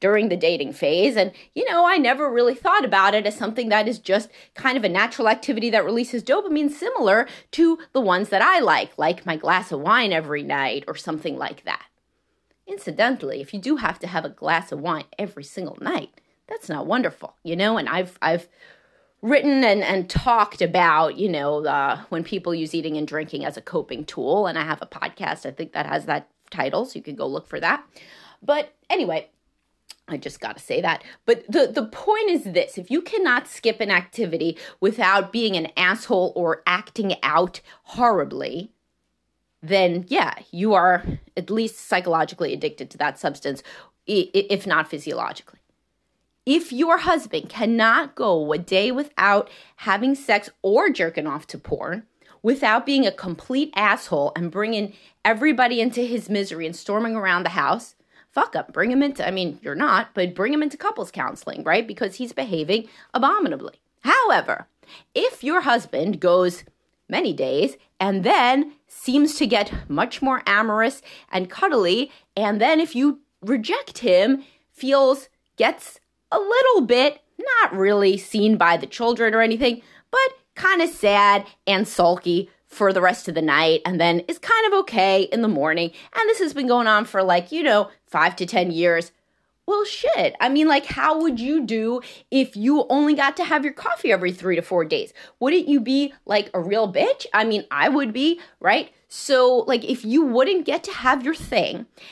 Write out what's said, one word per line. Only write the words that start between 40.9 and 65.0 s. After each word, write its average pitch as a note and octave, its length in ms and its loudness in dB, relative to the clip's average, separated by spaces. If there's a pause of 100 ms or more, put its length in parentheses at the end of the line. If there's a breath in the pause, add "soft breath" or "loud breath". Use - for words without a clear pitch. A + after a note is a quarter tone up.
at F3+ 140 -8
least A3 280 -4
psychologically F3 760 -2
addicted D3 380 -8
to - 80 -20
that C#3+ 200 -4
substance, C#3+ 440 -6 (460 loud breath)
i-, G3 260 0
i-, G3 160 2
if G3 160 -2
not D#3+ 220 0
physiologically. - 720 -10 (840)
If D#4+ 280 0
your E4 260 2
husband D#4+ 500 -2
cannot A3+ 640 2
go E3 380 0
a D#3 60 0
day F#3+ 340 0
without G#3 580 2 (260 loud breath)
having A3 380 0
sex G#3 340 0 (140)
or C4 280 4
jerking E3 360 -2
off D3 220 -8
to D3+ 100 -16
porn, - 460 -6 (380 soft breath)
without A#3+ 440 2
being C4+ 180 2
a G3+ 60 2
complete B3+ 640 -6
asshole F#3 640 0
and E3+ 160 -6
bringing G#3 420 -4 (300 loud breath)
everybody A#3+ 560 2
into A#3+ 220 0
his A#3+ 260 -4
misery G3 360 -4
and E3+ 120 -8
storming A3 400 -4
around F#3 260 0
the E3+ 80 -2
house, E3+ 460 -2 (340 soft breath)
fuck - 240 -2
him. D#3 180 -4
Bring G3+ 200 0
him C4+ 100 2
into, C#4 240 -4
I F#3 60 -4
mean, F3+ 280 -6
you're C#3+ 140 -10
not, A3 400 0
but F3+ 220 -2
bring A3+ 180 -2
him D4+ 80 0
into D4 140 -4
couples G4+ 340 -6
counseling, - 540 -8
right? F#3 200 2
Because G3+ 300 -8
he's A#3+ 180 -10
behaving G3+ 540 -2 (260 loud breath)
abominably. C4+ 680 0 (240)
However, F4+ 640 2 (480 loud breath)